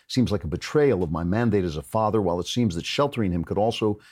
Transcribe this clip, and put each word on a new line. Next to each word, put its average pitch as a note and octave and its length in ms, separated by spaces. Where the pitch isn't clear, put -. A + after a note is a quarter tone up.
seems A#2+ 240
like G#2 120
a E2 40
betrayal G#2 560
of D#2 80
my E2 120
mandate G2+ 400
as E2 120
a D2+ 80
father, G#2+ 400
while F2 160
it E2+ 80
seems A#2 260
that E2 140
sheltering C3 440
him E2+ 120
could F#2 160
also G#2+ 400